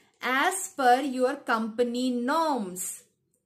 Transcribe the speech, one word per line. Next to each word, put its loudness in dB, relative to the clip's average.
"As 0
per 4
your 2
company -2
norms, -2